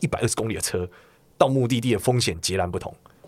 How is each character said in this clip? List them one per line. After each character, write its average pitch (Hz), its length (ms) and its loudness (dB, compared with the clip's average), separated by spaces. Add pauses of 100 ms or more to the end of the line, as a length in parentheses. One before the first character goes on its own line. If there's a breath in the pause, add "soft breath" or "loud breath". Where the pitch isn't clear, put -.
一 - 60 -2
百 - 140 -4
二 117 60 2
十 - 80 -2
公 113 140 -2
里 110 60 -4
的 95 80 -6
车， 90 260 -2 (480 soft breath)
到 151 100 6
目 135 220 2
的 123 100 0
地 120 140 0
的 101 60 2
风 123 200 2
险 90 220 -2
截 92 160 -2
然 90 120 0
不 90 100 -4
同。 - 140 -10 (360 loud breath)